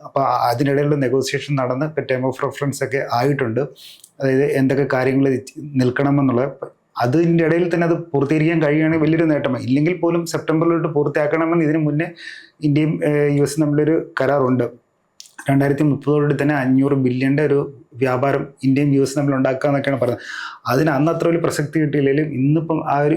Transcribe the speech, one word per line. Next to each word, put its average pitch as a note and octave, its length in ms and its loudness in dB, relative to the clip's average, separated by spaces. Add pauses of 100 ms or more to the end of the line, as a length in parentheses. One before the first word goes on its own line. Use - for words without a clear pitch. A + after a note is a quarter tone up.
അപ്പോൾ C#3 160 -2
ആ, A#2+ 300 0
അതിനിടയിലുള്ള C#3+ 460 0
നെഗോസിയേഷൻ C3+ 600 -2
നടന്ന് C3 300 -2
ഇപ്പം D#3 160 -6
term B2+ 240 -2
of B2 80 -2 (120)
reference C#3 380 -4
ഒക്കെ C3 280 -4
ആയിട്ടുണ്ട്. C3 480 0
അതായത് - 840 -2
എന്തൊക്കെ C#3 480 2
കാര്യങ്ങൾ C3 460 2 (200)
നിൽക്കണമെന്നുള്ള, C#3 1000 0 (440)
അതിൻ്റെ E3 440 2
ഇടയിൽ E3+ 300 2
തന്നെ E3+ 120 0
അത് E3 120 0
പൂർത്തീകരിക്കാൻ D#3 640 0
കഴിയുകയാണെങ്കിൽ D#3 420 2
വലിയൊരു D#3+ 200 2
നേട്ടമാണ്. C3+ 380 0
ഇല്ലെങ്കിൽ D3 340 0
പോലും E3+ 300 0
സെപ്റ്റംബറിലോട്ട് D#3+ 600 0
പൂർത്തിയാക്കണമെന്ന് D3+ 760 0
ഇതിന് D3+ 140 0
മുന്നേ D3+ 280 -2 (560)
ഇന്ത്യയും, D#3 420 0
ഏഹ്, D3 340 2
യു C#3+ 40 2
എസും D3 220 0
തമ്മിലൊരു D3+ 560 0
കരാറുണ്ട്. C3 680 0 (640)
രണ്ടായിരത്തി C#3 320 2
മുപ്പതോടുകൂടി D3 600 0
തന്നെ D3 120 2
അഞ്ഞൂറ് C3+ 380 2
ബില്യൻ്റെ C3+ 540 0
ഒരു C#3 280 0 (200)
വ്യാപാരം C3 520 0 (160)
ഇന്ത്യയും C#3 320 2
യു C3+ 80 4
എസും C3+ 180 -2
തമ്മിൽ C#3 140 0
ഉണ്ടാക്കാന്നൊക്കെയാണ് C3 640 0
പറയുന്നത്. A#2+ 220 -2 (440)
അതിന് C#3+ 240 0
അന്ന് D3+ 220 2
അത്ര D#3+ 160 0
വലിയ E3 100 2
പ്രസക്തി D#3 420 -2
കിട്ടിയില്ലെങ്കിലും D3 540 0
ഇന്നിപ്പം D#3 560 0
ആ C#3 80 0
ഒരു, D3+ 180 2